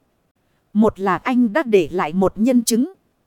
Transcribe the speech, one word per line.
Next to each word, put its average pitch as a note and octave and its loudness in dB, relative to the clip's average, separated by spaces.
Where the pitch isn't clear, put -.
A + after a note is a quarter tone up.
Một G#3 0
là F#3+ -2
anh A#3+ -2
đã D4+ -2
để G3+ 2
lại E3 -4
một F#3+ 0
nhân A#3+ 2
chứng. C4 0